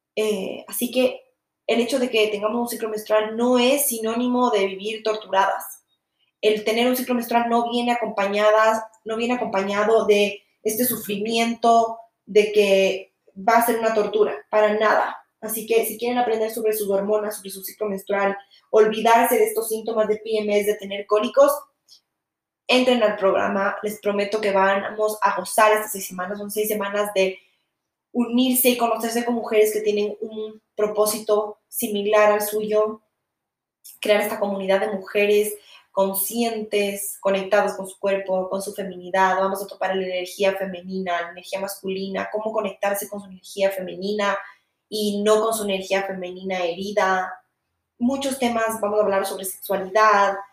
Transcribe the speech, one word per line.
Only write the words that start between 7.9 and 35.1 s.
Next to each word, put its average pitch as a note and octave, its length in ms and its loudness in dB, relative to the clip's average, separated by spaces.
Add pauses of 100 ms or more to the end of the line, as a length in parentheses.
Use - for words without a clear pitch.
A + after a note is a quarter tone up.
acompañada, G#3+ 1000 2 (160)
no A3 120 -4
viene A#3+ 180 0
acompañado G3+ 720 2
de G#3 380 2 (180)
este A3 220 0
sufrimiento, A3+ 1160 2 (260)
de G#3 260 4
que G3 640 2 (240)
va A3+ 220 4
a A#3 60 4
ser A3+ 140 2
una A3 140 0
tortura, G#3+ 420 2 (140)
para G#3+ 240 4
nada. - 420 2 (240)
Así A3 260 -8
que A3+ 200 2
si G#3+ 120 -8
quieren B3 200 -2
aprender A3 340 0
sobre A3 220 0
sus G#3 160 -4
hormonas, G#3 480 0
sobre F#3+ 140 -14
su F#3+ 120 -14
ciclo - 240 -8
menstrual, G3 480 -2 (360)
olvidarse A3 680 4
de G#3+ 80 4
estos A3 240 -4
síntomas A3 400 -2
de G#3 80 0
P A3 200 -4
M G#3 220 2
S, G3+ 100 2
de G#3 80 -2
tener G3+ 300 -10
cólicos, B3 460 4 (1120)
entren B3 360 4
al G#3 120 2
programa. G3+ 680 0
Les G#3 180 -8
prometo G3+ 400 -2
que G3+ 100 0
vamos G3+ 680 0
a G3+ 180 0
gozar G#3+ 320 4
estas G#3+ 220 0
seis F#3+ 140 -10
semanas. F#3 320 -8
Son G3+ 120 -10
seis G#3+ 160 -2
semanas G3+ 480 -2
de F#3+ 240 0 (720)
unirse B3 580 2
y A#3+ 80 2
conocerse A3+ 460 -2
con A#3+ 120 -2
mujeres G#3+ 360 2
que G#3 100 -2
tienen G#3 380 -2
un G#3+ 420 -10 (140)
propósito G#3+ 840 0 (100)
similar G#3 640 2
al G#3+ 80 2
suyo, G#3+ 600 -2 (1000)
crear G#3 200 4
esta G#3+ 180 -4
comunidad G3 420 0
de G#3+ 100 -2
mujeres G#3 640 2 (360)